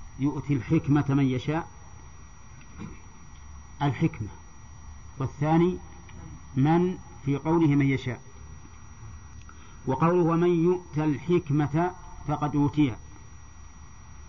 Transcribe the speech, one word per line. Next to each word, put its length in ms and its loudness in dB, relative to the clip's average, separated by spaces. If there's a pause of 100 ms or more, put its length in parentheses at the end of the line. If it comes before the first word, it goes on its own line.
(200)
يؤتي 360 0
الحكمة 540 2
من 160 4
يشاء، 440 0 (2250)
الحكمة، 460 0 (880)
والثاني 600 4 (760)
من 440 4 (260)
في 120 0
قوله 300 4
من 240 6
يشاء. 300 -2 (1700)
وقوله: 360 4
"ومن 420 6
يؤت 340 2
الحكمة 920 2 (380)
فقد 280 0
أوتي"، 400 4 (1300)